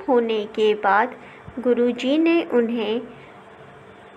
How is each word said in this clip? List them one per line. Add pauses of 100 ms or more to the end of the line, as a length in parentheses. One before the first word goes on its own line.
होने
के
बाद (440)
गुरुजी
ने
उन्हें, (1160)